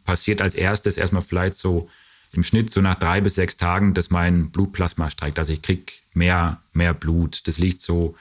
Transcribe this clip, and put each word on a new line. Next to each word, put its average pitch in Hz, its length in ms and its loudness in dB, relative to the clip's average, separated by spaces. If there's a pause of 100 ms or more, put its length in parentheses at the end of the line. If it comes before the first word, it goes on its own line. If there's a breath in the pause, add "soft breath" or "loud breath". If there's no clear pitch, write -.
passiert 95 380 0
als 95 140 0
erstes 98 420 0
erstmal 92 240 0
vielleicht 90 340 -2
so 87 340 -2 (420 loud breath)
im 87 120 0
Schnitt 113 280 0
so 98 100 2
nach 95 180 4
drei 90 220 2
bis 98 140 0
sechs 90 220 -2
Tagen, 92 360 2
dass 87 160 -2
mein 87 400 2
Blutplasma 90 600 -2
steigt. 76 300 -6
Also 78 140 -2
ich 76 80 -6
krieg - 400 -4 (120)
mehr, 85 460 2 (140)
mehr 85 220 2
Blut. 80 520 -2
Das 82 120 -2
liegt 90 220 0
so, 85 400 -2